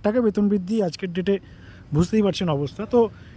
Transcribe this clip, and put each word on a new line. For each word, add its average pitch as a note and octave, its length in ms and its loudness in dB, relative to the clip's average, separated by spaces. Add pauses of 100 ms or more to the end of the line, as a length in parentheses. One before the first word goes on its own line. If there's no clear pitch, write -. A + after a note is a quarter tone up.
টাকা A3 180 0
বেতন G#3 280 2
বৃদ্ধি G3+ 340 0
আজকের F3+ 300 -4
ডেটে F#3 260 0 (560)
বুঝতেই F3+ 280 2
পারছেন F#3+ 260 0
অবস্থা। D3 380 -4
তো A#3 240 4 (260)